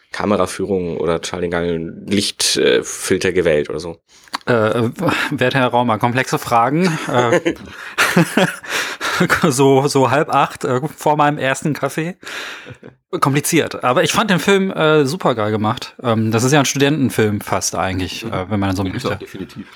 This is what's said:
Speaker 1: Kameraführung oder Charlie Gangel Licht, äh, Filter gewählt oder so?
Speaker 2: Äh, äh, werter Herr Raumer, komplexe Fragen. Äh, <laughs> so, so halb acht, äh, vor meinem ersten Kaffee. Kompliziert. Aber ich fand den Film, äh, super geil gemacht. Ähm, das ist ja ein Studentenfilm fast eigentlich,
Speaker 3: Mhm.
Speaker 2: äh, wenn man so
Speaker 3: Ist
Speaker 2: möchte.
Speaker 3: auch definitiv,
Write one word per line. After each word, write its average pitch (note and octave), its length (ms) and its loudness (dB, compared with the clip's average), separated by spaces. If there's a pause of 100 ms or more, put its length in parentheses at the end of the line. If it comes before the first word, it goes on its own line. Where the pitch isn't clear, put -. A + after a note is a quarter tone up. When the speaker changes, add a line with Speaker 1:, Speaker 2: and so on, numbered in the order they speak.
(120)
Speaker 1:
Kameraführung F#2 840 -2
oder E2 240 0
Charlie F2+ 300 -6
Gangel E2+ 560 -4
Licht, - 500 -2
äh, B1+ 260 4
Filter - 500 -2
gewählt E2 380 2
oder D2+ 100 -8
so? E2+ 180 -12 (500)
Speaker 2:
Äh, B2+ 40 2 (340)
äh, B2 40 -2 (400)
werter B2+ 300 0
Herr B2+ 80 2
Raumer, A#2+ 300 2
komplexe B2 400 0
Fragen. C3 480 2 (260)
Äh, B2+ 420 2 (840)
<laughs> - 1120 -2
so, C3+ 360 6
so C3 240 4
halb D3+ 200 2
acht, - 340 0
äh, B2+ 160 0 (160)
vor D3+ 200 2
meinem D3 220 2
ersten C3+ 360 -2
Kaffee. D#3+ 420 -4 (1040)
Kompliziert. C#3+ 600 2
Aber B2+ 220 4
ich - 80 0
fand G#3 180 2
den F3 80 4
Film, F#3+ 320 2
äh, D#3 340 4
super C#3+ 300 0
geil G#2+ 160 0
gemacht. G#2+ 520 -2
Ähm, A2+ 280 2
das A#2 140 2
ist C3 80 2
ja D3+ 80 6
ein C3 40 2
Studentenfilm B2+ 760 0
fast - 340 -4
eigentlich, F#2 500 -4
Speaker 3:
Mhm. A2 80 -8
Speaker 2:
äh, F#2+ 180 -6
wenn G#2 100 0
man F#2+ 160 0
so G2+ 80 -2
Speaker 3:
Ist F#2 80 -4
Speaker 2:
möchte. A2+ 200 -6
Speaker 3:
auch F#2+ 60 -6
definitiv, F#2+ 580 -14